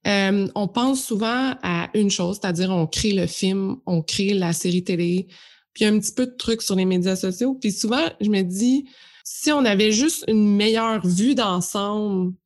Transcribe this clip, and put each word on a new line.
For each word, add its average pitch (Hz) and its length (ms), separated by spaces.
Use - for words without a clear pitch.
euh, 196 480
on 202 140
pense 262 360
souvent 233 480
à 175 300
une 208 180
chose, 185 300
c'est-à-dire 185 300
on 175 160
crée - 260
le 185 140
film, 190 580
on 175 160
crée 196 320
la 180 220
série 180 300
télé, 180 420
puis - 100
un 214 140
petit 214 160
peu 254 100
de 247 100
trucs 226 280
sur 196 140
les 185 100
médias 185 280
sociaux. 190 460
Puis 208 120
souvent, 240 340
je 208 80
me 202 100
dis, 233 480
si - 300
on 285 140
avait 214 260
juste 269 360
une 208 280
meilleure 220 500
vue 202 280
d'ensemble 202 1000